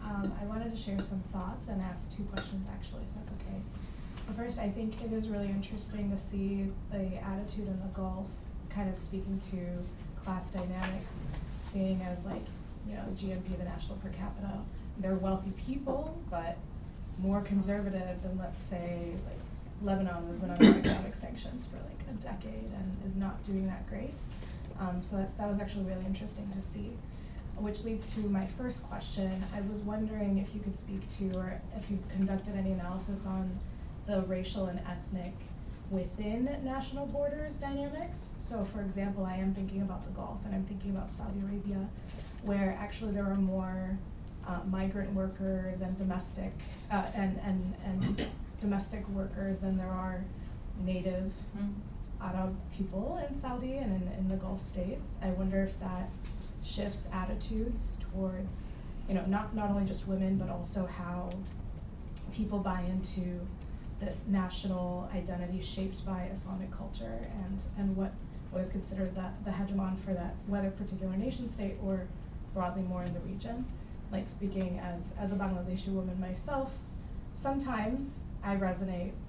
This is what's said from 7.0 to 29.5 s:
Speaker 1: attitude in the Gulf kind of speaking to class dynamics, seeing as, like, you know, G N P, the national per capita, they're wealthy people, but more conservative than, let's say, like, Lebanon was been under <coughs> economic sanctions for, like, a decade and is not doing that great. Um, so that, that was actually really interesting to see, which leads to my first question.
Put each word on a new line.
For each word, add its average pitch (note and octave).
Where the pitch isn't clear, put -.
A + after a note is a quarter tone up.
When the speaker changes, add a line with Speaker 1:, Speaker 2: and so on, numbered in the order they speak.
Speaker 1:
attitude G3
in F#3+
the F#3+
Gulf F#3+
kind G3
of F#3
speaking G3
to F3+
class F#3
dynamics, F#3
seeing F#3+
as, F3+
like, F#3
you G#3
know, G#3
G F#3+
N F3+
P, F#3
the F3+
national F#3
per G3
capita, G3
they're F#3+
wealthy F#3+
people, C#4
but E3+
more G3
conservative F#3+
than, F#3
let's F3
say, F3
like, -
Lebanon F#3+
was E3+
been F#3
under F3
<coughs> -
economic -
sanctions -
for, -
like, -
a G#3+
decade G#3+
and F#3+
is F#3+
not G3
doing F#3+
that F#3+
great. A#3+
Um, F#3
so G3+
that, G3
that G#3
was G3+
actually G3
really F#3
interesting G3+
to G3
see, G#3+
which G#3
leads A3
to A3+
my G3
first B3
question. F#3+